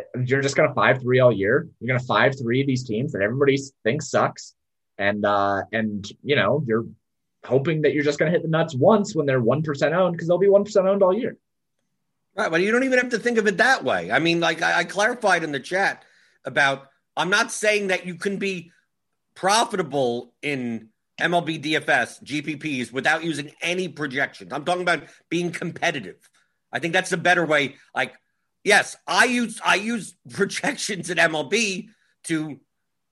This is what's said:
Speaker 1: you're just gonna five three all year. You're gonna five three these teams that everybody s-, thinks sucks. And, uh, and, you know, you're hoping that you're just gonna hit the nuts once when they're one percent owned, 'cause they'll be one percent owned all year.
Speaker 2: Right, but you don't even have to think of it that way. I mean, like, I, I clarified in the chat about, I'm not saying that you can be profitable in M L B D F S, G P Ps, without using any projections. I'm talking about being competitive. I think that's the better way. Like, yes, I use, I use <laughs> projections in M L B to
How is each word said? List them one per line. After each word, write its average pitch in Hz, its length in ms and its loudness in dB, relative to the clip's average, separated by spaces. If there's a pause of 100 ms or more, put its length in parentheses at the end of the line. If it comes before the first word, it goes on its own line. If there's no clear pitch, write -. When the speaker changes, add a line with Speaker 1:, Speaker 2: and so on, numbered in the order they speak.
(240)
Speaker 1:
you're 131 160 0
just 139 160 -2
gonna 156 160 2
five 123 300 2
three 123 160 2
all 123 140 6
year. 110 360 0 (120)
You're 113 80 -8
gonna 123 180 -2
five 123 320 2
three 123 260 0
these 127 200 -2
teams 123 280 -4
that 95 100 -2
everybody 135 320 2
s-, 139 180 -6 (120)
thinks 139 260 -4
sucks. - 440 -2 (420)
And, 104 300 -2
uh, 101 360 0 (100)
and, 107 340 -4 (160)
you 139 140 0
know, 123 300 0
you're 113 200 0 (580)
hoping 151 380 0
that 143 100 4
you're 147 120 0
just 147 140 0
gonna 165 120 2
hit 175 120 2
the 165 60 -4
nuts 160 260 0
once 196 400 4
when 151 120 0
they're 131 140 2
one 127 220 2
percent 151 320 0
owned, 175 240 2
'cause 165 80 -8
they'll 175 120 2
be 196 100 4
one 202 160 6
percent 196 220 2
owned 196 160 2
all 185 100 6
year. 220 240 -4 (1000)
Speaker 2:
Right, 196 160 -2
but 165 120 2
you 208 100 2
don't 247 120 2
even 254 140 2
have 254 120 2
to 233 80 0
think 233 180 -2
of 208 100 2
it 190 120 2
that 240 260 4
way. 95 260 0
I 123 80 4
mean, 170 220 2
like, 165 220 0
I, 170 160 2
I 175 60 2
clarified 202 600 0
in 151 80 -4
the 135 80 -4
chat 175 440 -2 (420)
about, 139 400 0 (280)
I'm 160 140 -2
not 208 240 2
saying 208 360 0
that 180 180 -2
you 180 80 -10
can 196 240 -4
be 185 320 -6 (640)
profitable 165 1080 0
in 123 480 -6 (300)
M 170 160 0
L 175 80 2
B 165 160 -6
D 151 180 -2
F 147 140 -2
S, 127 300 0
G 143 200 -8
P 151 160 -8
Ps, 139 340 -6
without 151 320 -2
using 147 380 -6
any 180 280 -4
projections. 139 600 -8
I'm 151 140 -8
talking 180 160 -2
about 170 220 -2 (260)
being 175 220 -2
competitive. 165 680 -6 (560)
I 117 60 -4
think 165 160 -4
that's 180 160 -2
the 185 80 -2
better 175 260 2
way. 147 300 0 (200)
Like, 127 200 -4 (500)
yes, 190 320 2 (100)
I 196 200 4
use, 240 360 -2
I 175 120 2
use 208 480 -4
<laughs> 139 100 -20
projections 190 800 -4
in 170 80 -4
M 165 160 4
L 151 100 -2
B 190 460 -4 (340)
to 156 360 -4 (520)